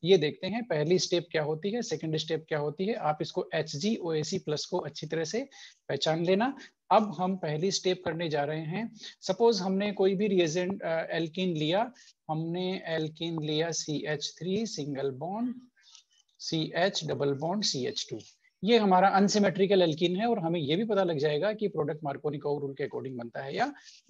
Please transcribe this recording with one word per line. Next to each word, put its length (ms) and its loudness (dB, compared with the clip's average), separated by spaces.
ये 140 8
देखते 300 -2
हैं 160 -4
पहली 360 2
स्टेप 320 -2
क्या 120 0
होती 280 -4
है, 100 -2
सेकंड 360 -4
स्टेप 300 -4
क्या 120 -2
होती 260 -4
है। 80 0
आप 280 -2
इसको 320 -4
एचजी 420 -2
ओ 180 -4
ए 100 0
सी 140 -2
प्लस 280 -4
को 120 -2
अच्छी 300 -8
तरह 160 -2
से 240 -4
पहचान 360 0
लेना। 320 2
अब 280 4
हम 160 0
पहली 360 -2
स्टेप 340 0
करने 240 -2
जा 140 0
रहे 220 -4
हैं। 300 -6
सपोज 400 4
हमने 300 0
कोई 240 4
भी 120 2
रिएजेंट, 540 2
अ, 300 -2
एल्कीन 460 -2
लिया, 340 0
हमने 560 -2
एल्कीन 580 -4
लिया 280 0
सीएच 680 -4
थ्री 260 -2
सिंगल 460 -4
बॉन्ड, 440 -4
सीएच 680 -2
डबल 280 0
बॉन्ड 300 -2
सीएच 460 -4
टू, 100 -8
ये 140 6
हमारा 300 6
अनसिमेट्रिकल 760 6
एल्कीन 340 4
है 120 0
और 120 2
हमें 200 0
ये 160 2
भी 80 2
पता 200 2
लग 140 2
जाएगा 360 2
कि 140 -2
प्रोडक्ट 360 -4
मार्कोनिकोव 580 -4
रूल 120 -6
के 100 -6
according 340 -6
बनता 260 -8
है 120 -6
या 180 0